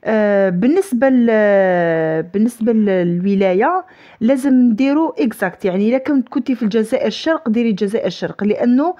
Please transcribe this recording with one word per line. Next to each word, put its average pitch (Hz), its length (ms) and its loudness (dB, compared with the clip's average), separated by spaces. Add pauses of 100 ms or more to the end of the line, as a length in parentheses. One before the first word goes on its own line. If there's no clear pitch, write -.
آه، 202 460 2
بالنسبة 254 600 0
ل-، 190 1120 2
بالنسبة 220 500 -2
للولاية 196 1120 0 (360)
لازم 269 320 0
نديروا 262 720 2
اكزاكت، 208 420 -4
يعني 196 240 0
إلا 254 80 0
كنت، 262 320 -2
كنتي 269 260 -4
في 240 80 -6
الجزائر 220 440 -2
الشرق 302 420 -4
ديري 233 200 0
الجزائر 202 360 -2
الشرق، - 380 -6
لأنه 247 560 0